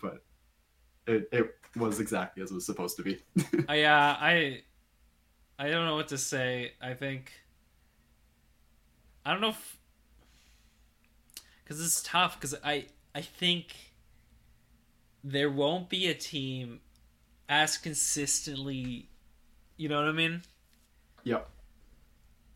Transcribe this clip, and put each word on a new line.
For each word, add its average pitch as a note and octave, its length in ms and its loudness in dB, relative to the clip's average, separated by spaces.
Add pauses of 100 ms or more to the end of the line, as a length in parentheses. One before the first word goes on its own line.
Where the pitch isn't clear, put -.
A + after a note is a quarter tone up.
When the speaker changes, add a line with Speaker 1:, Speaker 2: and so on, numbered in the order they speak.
Speaker 1:
but - 240 -8 (800)
it, A2 260 2
it A#2 240 2 (220)
was A2+ 240 2
exactly F#2+ 420 -4
as F#2+ 80 -8
it - 40 -6
was F2 100 -6
supposed F2+ 320 -4
to F2+ 60 -6
be. F#2+ 240 -4
<laughs> - 420 0
Speaker 2:
Uh, D3 40 0
yeah, D3 460 6
I, D3+ 420 2 (960)
I C#3+ 120 -4
don't E3 160 2
know D#3 100 2
what D3+ 140 -2
to C#3 80 -2
say. B2+ 640 -2
I B2+ 140 -6
think, C3+ 360 -6 (1900)
I C#3+ 60 0
don't F#3 100 0
know A3 80 2
if, - 280 -10 (1900)
'cause D3+ 200 -10
it's - 180 2
tough, F3 380 2
'cause C#3+ 220 -6
I, C#3+ 240 -2 (280)
I D3 60 -6
think F3 520 -2 (1500)
there C#3 260 0
won't D3 400 2
be F#3 180 0
a D#3+ 60 2
team C3 680 -6 (680)
as D3+ 280 4
consistently, C#3 1300 -2 (680)
you D#3 120 -4
know D3 80 2
what D3 120 4
I D#3 40 2
mean? E3 280 0 (840)
Speaker 1:
Yep. A2+ 260 -2 (1080)